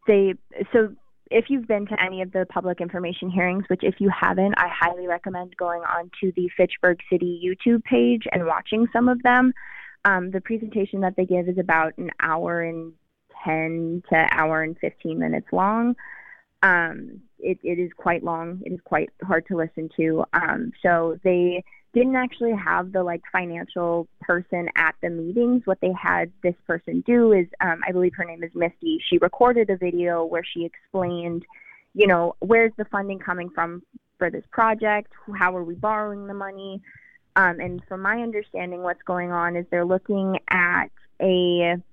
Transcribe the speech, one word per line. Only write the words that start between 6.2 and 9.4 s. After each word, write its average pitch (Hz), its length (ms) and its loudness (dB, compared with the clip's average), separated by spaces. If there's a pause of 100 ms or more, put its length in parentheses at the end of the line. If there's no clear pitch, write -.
to 190 140 0
the 180 220 -2
Fitchburg 180 420 4 (100)
City 175 360 0
YouTube 220 400 2
page 240 480 4
and 175 140 0
watching 214 460 0
some 240 160 4
of 247 140 2
them. 247 300 6 (520)